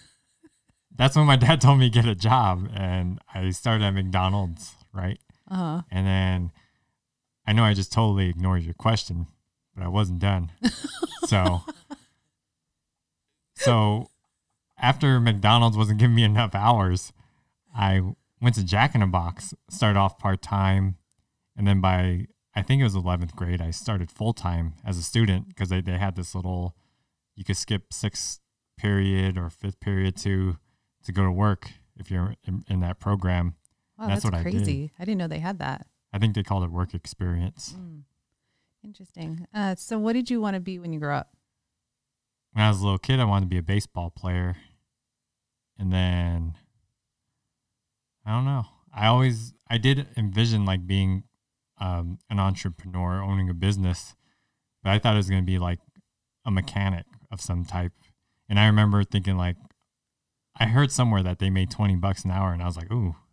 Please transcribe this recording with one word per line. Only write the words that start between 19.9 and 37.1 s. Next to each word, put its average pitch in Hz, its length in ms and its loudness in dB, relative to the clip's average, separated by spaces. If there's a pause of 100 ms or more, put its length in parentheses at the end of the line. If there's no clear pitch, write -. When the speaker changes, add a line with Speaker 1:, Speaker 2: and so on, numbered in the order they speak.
Speaker 2:
off 98 220 2
part-time, 95 800 0 (580)
and 101 100 0
then 98 140 4
by, 92 480 0 (260)
I 101 80 -2
think 135 180 2
it 131 40 4
was 101 100 2
eleventh 90 400 -2
grade, 87 260 -4
I 85 120 -4
started 92 400 -6
full-time 85 640 -4 (100)
as 90 140 -4
a 85 40 -8
student 98 540 0
'cause 95 120 -4
they, 92 120 0
they 90 180 -4
had 95 160 -2
this 90 180 -10
little, 90 440 -6 (580)
you 98 80 -14
could 95 140 -4
skip - 360 -6
sixth - 460 -8 (400)
period 98 580 0
or 87 140 -6
fifth - 300 -12
period 95 380 -2
to, 95 400 -2 (440)
to - 100 -12
go 95 120 2
to 92 80 2
work 101 400 0 (240)
if 98 120 -16
you're 92 360 -4
in, 95 240 -6
in 95 120 -2
that 87 200 -4
program. 90 560 0 (420)
Speaker 1:
Wow, 220 80 -8
Speaker 2:
That's 104 160 0
Speaker 1:
that's - 100 -2
Speaker 2:
what - 20 -2
I 85 100 -2
did. 180 80 -4
Speaker 1:
crazy. 139 440 -2
I 180 80 -14
didn't 202 140 -2
know 175 80 -4
they 156 140 -8
had 180 180 -6
that. 139 300 -10 (240)
Speaker 2:
I 101 80 -4
think 107 160 0
they 101 80 -2
called 95 180 -2
it 87 80 -4
work 90 240 -4
experience. 90 840 -8